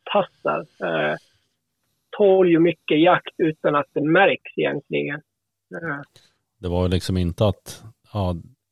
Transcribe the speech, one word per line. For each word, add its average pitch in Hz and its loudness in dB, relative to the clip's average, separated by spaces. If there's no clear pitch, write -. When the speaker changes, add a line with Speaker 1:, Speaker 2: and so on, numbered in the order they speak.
Speaker 1:
tassar. 165 -4
Eh, 80 -6
tål 190 4
ju 165 4
mycket 165 2
jakt - 2
utan 156 -2
att 143 0
det 156 -4
märks 160 0
egentligen. 147 -6
Eh. 160 -10
Speaker 2:
Det 92 -8
var 87 -2
ju 90 0
liksom 92 -2
inte 90 0
att, - -6
ja, 92 -4